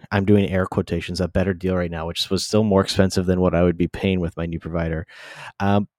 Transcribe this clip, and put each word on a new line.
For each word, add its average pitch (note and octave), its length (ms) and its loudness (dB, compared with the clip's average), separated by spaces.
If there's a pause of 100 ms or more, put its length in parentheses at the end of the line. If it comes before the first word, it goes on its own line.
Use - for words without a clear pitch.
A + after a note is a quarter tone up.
I'm G2+ 140 2
doing G2+ 260 4
air F#2 160 0
quotations, F2 540 -4
a F2+ 80 -2
better F#2+ 260 0
deal F#2 220 -2
right F2 160 -2
now, E2 160 -6
which - 220 -6
was F#2 180 -2
still G#2+ 160 2
more G2 160 4
expensive F#2+ 460 2
than F2+ 160 2
what F2+ 120 2
I E2+ 80 4
would F2 160 4
be E2+ 120 0
paying F#2 320 -2
with E2 160 -6
my E2+ 80 -4
new E2 120 -6
provider. E2 480 -6 (540)
Um, G2+ 400 2